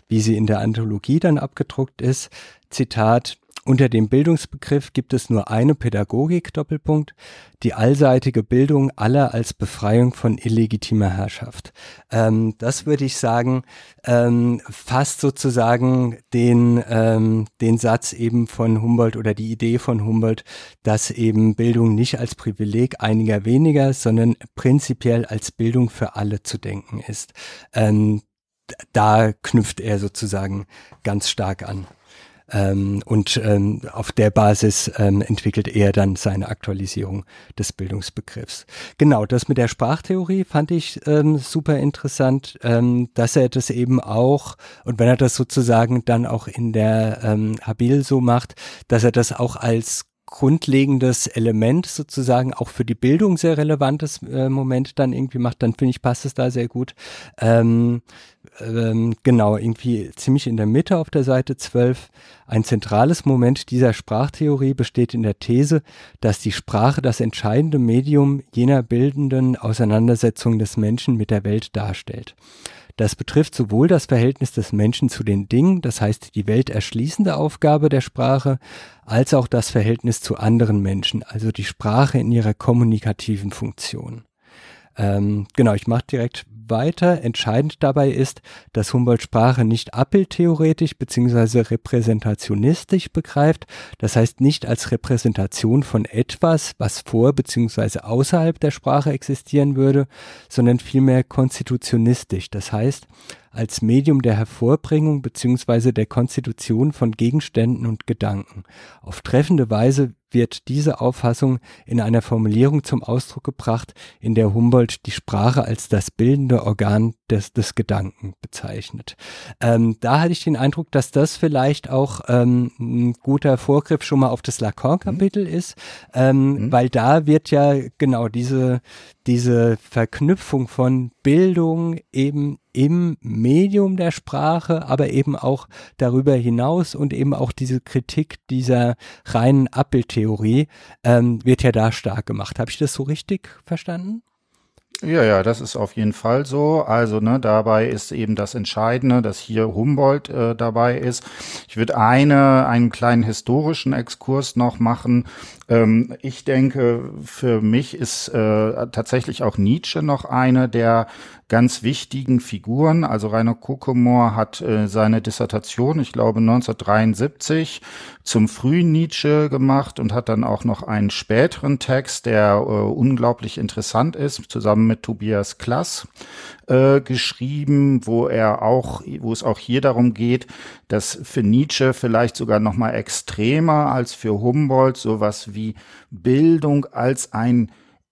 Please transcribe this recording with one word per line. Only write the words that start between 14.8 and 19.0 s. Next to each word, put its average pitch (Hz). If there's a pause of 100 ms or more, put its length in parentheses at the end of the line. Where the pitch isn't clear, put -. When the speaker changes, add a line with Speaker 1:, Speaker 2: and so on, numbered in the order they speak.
Speaker 1:
sozusagen 123 (160)
den, 120
ähm, 110 (160)
den 113
Satz 113
eben 117
von 113
Humboldt 117